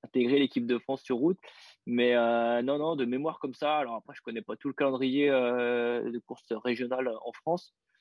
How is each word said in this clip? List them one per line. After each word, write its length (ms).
intégrer 340
l'équipe 280
de 120
France 240
sur 140
route. 220
Mais, 280
euh, 460
non, 160
non, 200
de 100
mémoire 320
comme 160
ça. 240
Alors 160
après, 200
je 60
connais 220
pas 140
tout 120
le 60
calendrier, 560
euh, 800
de 80
courses 340
régionales 580
en 80
France. 400